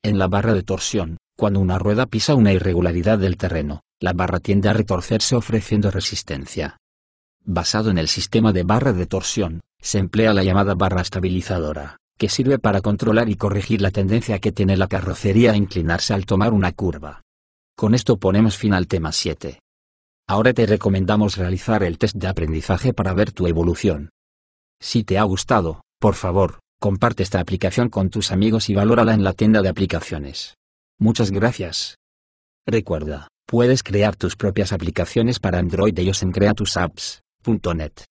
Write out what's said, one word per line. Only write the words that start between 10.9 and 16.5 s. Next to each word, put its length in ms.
estabilizadora, 920
que 80
sirve 300
para 240
controlar 480
y 60
corregir 440
la 100
tendencia 500
que 120
tiene 240
la 120
carrocería 640
a 40
inclinarse 560
al 140
tomar 260